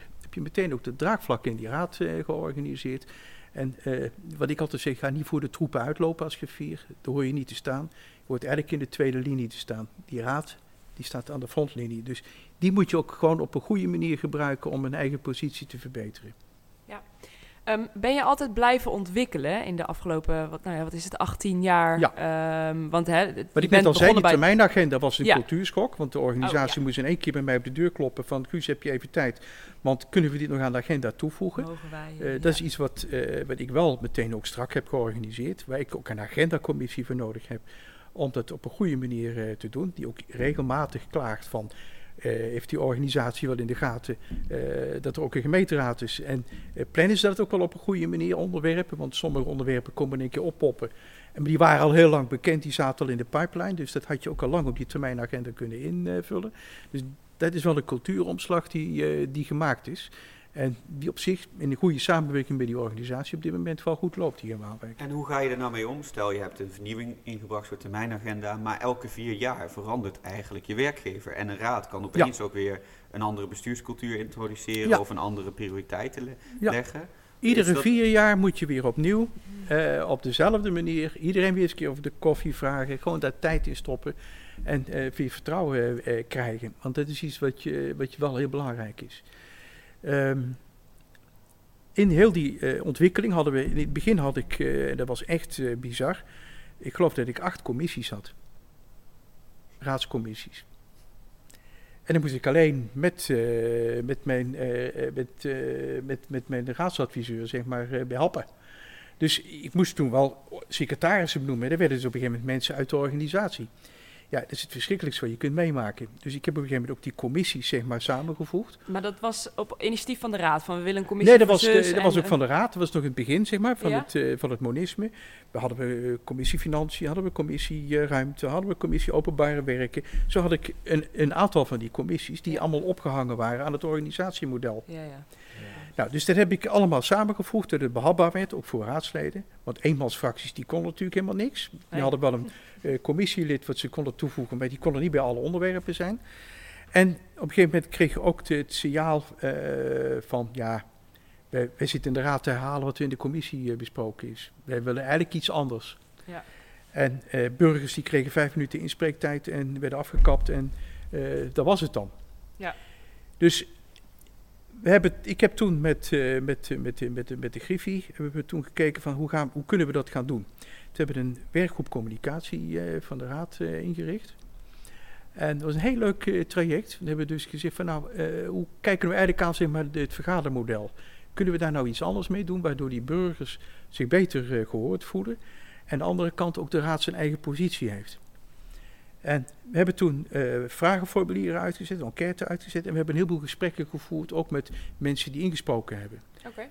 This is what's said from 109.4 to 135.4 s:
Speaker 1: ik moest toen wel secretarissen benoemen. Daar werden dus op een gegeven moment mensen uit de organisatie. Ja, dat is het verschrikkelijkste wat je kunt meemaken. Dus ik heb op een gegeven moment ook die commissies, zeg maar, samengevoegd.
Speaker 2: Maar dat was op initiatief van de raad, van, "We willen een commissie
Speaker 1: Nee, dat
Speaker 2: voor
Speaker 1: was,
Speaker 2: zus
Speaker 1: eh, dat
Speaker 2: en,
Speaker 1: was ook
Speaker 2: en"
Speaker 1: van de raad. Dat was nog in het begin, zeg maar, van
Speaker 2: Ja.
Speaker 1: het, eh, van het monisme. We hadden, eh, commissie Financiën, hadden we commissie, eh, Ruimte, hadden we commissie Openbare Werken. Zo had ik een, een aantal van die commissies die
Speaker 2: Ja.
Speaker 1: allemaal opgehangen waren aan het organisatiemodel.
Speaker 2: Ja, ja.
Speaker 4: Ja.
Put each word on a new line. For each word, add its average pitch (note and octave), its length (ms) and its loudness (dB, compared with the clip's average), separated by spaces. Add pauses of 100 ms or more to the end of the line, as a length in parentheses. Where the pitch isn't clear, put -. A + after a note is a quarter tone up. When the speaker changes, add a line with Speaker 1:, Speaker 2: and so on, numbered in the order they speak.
Speaker 1:
ik D3+ 320 -10
moest F3 220 4
toen C#3 140 2
wel C3+ 320 4 (260)
secretarissen E3 720 2
benoemen. C3 280 0
Daar E3 100 2
werden C#3+ 180 4
dus B2+ 100 -2
op A#2+ 80 -4
een B2 60 -4
gegeven A#2+ 200 -2
moment B2+ 180 -2
mensen C#3+ 160 -2
uit C#3 160 -2
de D3+ 60 2
organisatie. D3 720 -2 (600)
Ja, B2+ 120 -2
dat - 120 -8
is - 100 -8
het - 100 -12
verschrikkelijkste D3+ 520 -2
wat A#2 100 -2
je - 60 -10
kunt D3 140 0
meemaken. C3+ 520 0 (160)
Dus C#3 120 -8
ik C#3 100 -8
heb D3+ 120 0
op D3 60 -2
een C3+ 60 -4
gegeven C3 140 0
moment B2+ 160 -6
ook - 40 -20
die C3+ 120 -8
commissies, C3+ 540 -2
zeg A#2+ 160 0
maar, A#2+ 180 -4
samengevoegd. D#3 840 -2
Speaker 2:
Maar F#3+ 160 -4
dat G3+ 180 -6
was A3+ 360 -4
op G#3+ 260 -4
initiatief A3+ 380 -2
van A#3 100 -4
de G#3 60 -2
raad, D#3+ 280 2
van, F3+ 120 -4
"We F3 60 -4
willen G3 180 0
een F#3+ 60 -4
commissie G3+ 320 12
Speaker 1:
Nee, G#3+ 80 10
dat G3 140 10
Speaker 2:
voor G#3+ 80 4
Speaker 1:
was, A3 80 10
Speaker 2:
zus G#3+ 100 8
Speaker 1:
eh, F3 40 4
dat F3 80 4
Speaker 2:
en, F#3+ 80 6
Speaker 1:
was E3 100 8
ook E3 60 6
Speaker 2:
en" - 60 0
Speaker 1:
van D#3+ 100 6
de C3 80 4
raad. E3+ 260 2
Dat - 100 -8
was E3 100 2
nog D#3 100 2
in C#3+ 60 0
het C3 80 -4
begin, C#3+ 300 2
zeg G3+ 120 0
maar, A3+ 180 2
van E3 140 0
Speaker 2:
Ja. - 80 4
Speaker 1:
het, - 160 -4
eh, C3 240 2
van C3 120 -2
het A#2 100 -4
monisme. F3 500 -2 (400)
We A#2+ 80 -4
hadden, B2 460 -2
eh, B2 100 0 (100)
commissie C3 340 0
Financiën, D#3 480 -2
hadden F3+ 180 -2
we F3+ 80 -2
commissie, D3 680 -2
eh, D3 80 2
Ruimte, C#3 380 -2
hadden F#3 240 0
we E3+ 60 -2
commissie D#3+ 360 2
Openbare D3 520 2
Werken. B2+ 380 -2 (240)
Zo - 140 4
had F3 120 4
ik - 300 -2
een, D#3 300 2
een D3+ 220 2
aantal E3+ 300 4
van B2 140 -2
die A2+ 120 -6
commissies D#3+ 520 -4
die E3 100 -2
Speaker 2:
Ja. - 80 0
Speaker 1:
allemaal D#3 200 2
opgehangen C3+ 560 -2
waren A#2+ 280 0
aan D3 80 -2
het D3 120 -4
organisatiemodel. D3+ 1040 -4
Speaker 2:
Ja, E3 160 -14
ja. - 20 -
Speaker 4:
Ja. C#3+ 200 -16 (720)